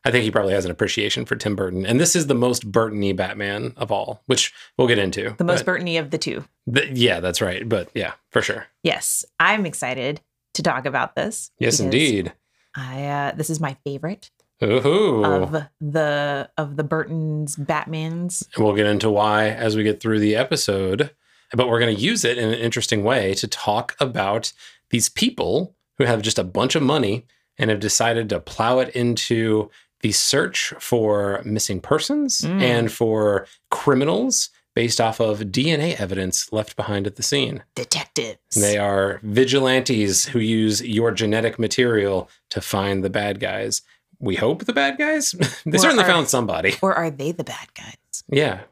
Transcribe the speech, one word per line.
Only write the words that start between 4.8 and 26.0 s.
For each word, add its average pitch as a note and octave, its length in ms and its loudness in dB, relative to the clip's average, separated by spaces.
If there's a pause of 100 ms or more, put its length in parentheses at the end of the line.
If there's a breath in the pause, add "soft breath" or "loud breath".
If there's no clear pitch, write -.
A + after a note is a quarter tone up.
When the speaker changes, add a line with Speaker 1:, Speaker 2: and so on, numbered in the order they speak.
Speaker 1:
get A#2+ 120 4
into, G2 380 -2
Speaker 2:
The F3 60 0
most F3 220 2
Speaker 1:
but F#3 80 0
Speaker 2:
Burton-y F3 200 -4
of D#3 180 -2
the D#3+ 60 -4
two. - 280 -6 (200)
Speaker 1:
the, C#3 260 0
yeah, A#2 280 4
that's F2+ 220 -2
right. G2 260 -2
But G#2 260 -2
yeah, F#2+ 200 -4 (180)
for A2+ 100 2
sure. - 260 -4 (160)
Speaker 2:
Yes. - 420 -2 (140)
I'm G3 260 2
excited C3+ 560 -6 (320)
to D#3+ 100 -4
talk C3 220 0
about C3+ 300 -2
this F3+ 440 -6
Speaker 1:
Yes, A#2+ 180 2
Speaker 2:
because - 40 0
Speaker 1:
indeed. G#2+ 520 0 (420)
Speaker 2:
I, C3+ 300 -10
uh, C#3+ 300 -4
this D3+ 140 -6
is D#3 100 -4
my C#3 240 -4
favorite D3 480 -8 (320)
Speaker 1:
Ooh. B2+ 640 2
Speaker 2:
of G2+ 400 0 (160)
the, D3 760 -2
of D3 200 -6
the D3+ 60 -2
Burton's D#3 760 -2
Batmans. D#3+ 840 -4 (120)
Speaker 1:
And A2+ 100 2
we'll G2+ 100 6
get G#2 120 4
into G#2 240 2
why G#2+ 380 4
as A2 260 -2
we A2 80 2
get G#2 160 0
through A2 200 0
the G#2+ 160 4
episode. G2 760 0 (420 soft breath)
But A#2+ 160 2
we're A#2 100 2
gonna A#2 120 4
use D#3+ 340 0
it A#2+ 120 2
in A2+ 120 0
an A2+ 100 0
interesting A2+ 440 0
way G#2+ 320 2
to A2 120 -4
talk - 520 -2
about A2+ 520 -2 (380 loud breath)
these A#2 200 0
people F3+ 680 -2 (220)
who C#3 80 4